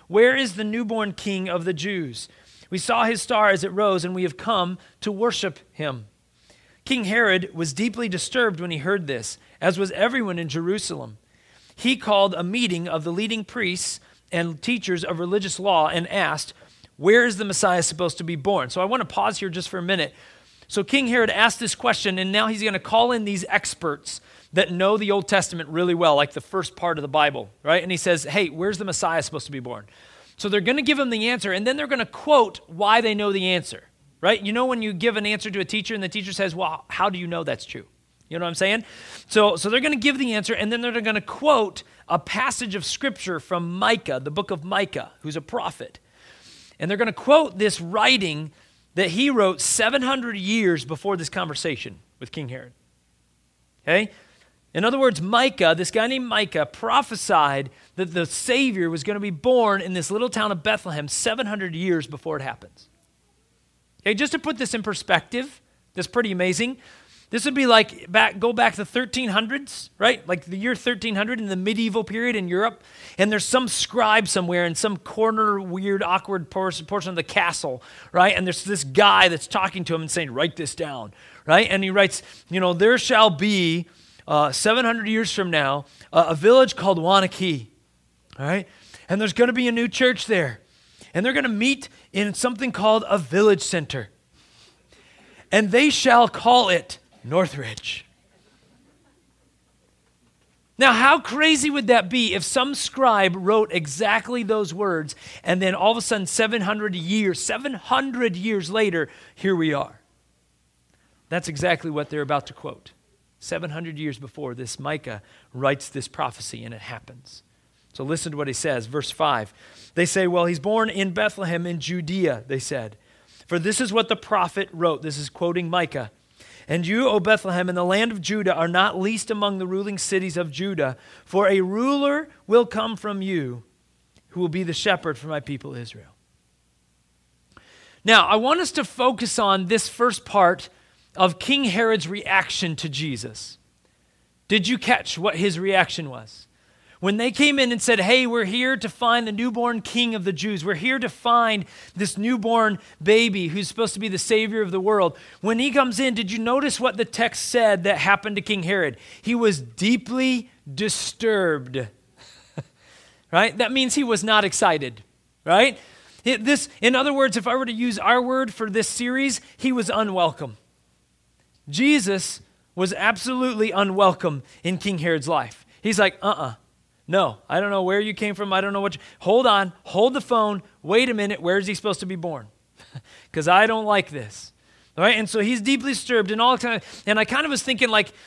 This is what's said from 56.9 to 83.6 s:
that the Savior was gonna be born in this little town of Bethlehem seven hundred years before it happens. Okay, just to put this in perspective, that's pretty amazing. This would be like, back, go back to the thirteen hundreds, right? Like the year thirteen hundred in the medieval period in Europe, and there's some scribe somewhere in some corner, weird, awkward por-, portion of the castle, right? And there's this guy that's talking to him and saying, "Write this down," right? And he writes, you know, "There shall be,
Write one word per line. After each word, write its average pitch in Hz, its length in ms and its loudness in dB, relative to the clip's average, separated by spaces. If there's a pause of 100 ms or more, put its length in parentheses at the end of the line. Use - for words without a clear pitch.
that 180 180 -6
the 170 120 0
Savior 240 640 0
was 160 120 -6
gonna 208 160 -4
be 202 120 -4
born 208 500 2
in 180 120 -6
this 180 200 -4
little 233 160 -2
town 214 240 -2
of 165 100 -6
Bethlehem 151 460 -2
seven 226 380 -4
hundred 196 280 -6
years 165 320 -2
before 151 300 -8
it 135 60 -8
happens. - 460 -14 (1120)
Okay, 208 120 0
just 269 180 -2
to 320 60 -2
put 294 180 -4
this 240 160 -4
in 220 120 -4
perspective, 220 760 -2 (340)
that's 180 120 -4
pretty 226 240 0
amazing. 185 460 0 (540)
This 233 140 -2
would 269 100 -2
be 269 120 2
like, 220 440 4
back, 214 300 2
go 233 120 0
back 226 200 2
to - 60 -12
the 208 60 -4
thirteen 247 440 -4
hundreds, 226 720 -6
right? 220 280 2
Like 175 200 -4
the 185 120 -8
year 233 160 -2
thirteen 220 400 -4
hundred 220 240 -2
in 214 80 -6
the 196 80 -4
medieval 214 480 -2
period 226 320 -4
in 190 140 -4
Europe, 208 340 -2 (360)
and 202 120 4
there's 214 140 0
some 254 240 2
scribe 214 580 2
somewhere 175 400 0
in 165 80 -2
some 208 220 -2
corner, 214 640 0
weird, 190 420 -2
awkward 185 480 -2
por-, 190 220 -2
portion 175 380 -6
of 180 40 -8
the 165 80 -2
castle, 151 640 -4 (260)
right? 180 260 4
And 185 80 -2
there's 180 200 -4
this 185 180 -4
guy 185 460 6
that's 165 180 -2
talking 190 380 -2
to 165 100 -4
him 160 60 -2
and 156 100 -8
saying, 151 220 -2
"Write 147 240 -2
this 151 180 -8
down," 131 400 -8 (320)
right? 185 240 6
And 190 140 0
he 190 60 -2
writes, 196 340 4 (240)
you 175 100 -2
know, 180 140 2
"There 214 260 4
shall 220 320 2
be, 175 560 0 (400)